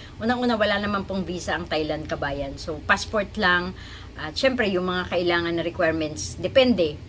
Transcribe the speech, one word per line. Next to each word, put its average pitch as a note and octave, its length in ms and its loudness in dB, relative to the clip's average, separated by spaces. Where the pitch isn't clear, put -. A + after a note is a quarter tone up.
Unang-una, A#3+ 320 2
wala G#3 240 4
naman G#3 320 0
pong F#3+ 160 -2
visa F3 320 -2
ang E3+ 80 -6
Thailand, D3+ 400 -2
kabayan. C#3+ 480 -4
So, D3+ 320 -8
passport G3+ 480 0
lang. F#3 400 2
At D3+ 240 -8
syempre, B3 320 2
yung F3+ 160 2
mga F3+ 240 -2
kailangan E3+ 480 2
na E3 80 -2
requirements, D#3+ 720 -2
depende F3+ 560 4